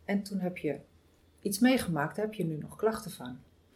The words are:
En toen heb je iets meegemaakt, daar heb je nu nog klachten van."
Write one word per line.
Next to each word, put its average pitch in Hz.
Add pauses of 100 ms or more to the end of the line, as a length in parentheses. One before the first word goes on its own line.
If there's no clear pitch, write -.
En 202
toen 196
heb 180
je 147 (640)
iets 202
meegemaakt, 180
daar 208
heb 214
je 180
nu 160
nog 151
klachten 220
van." 127 (380)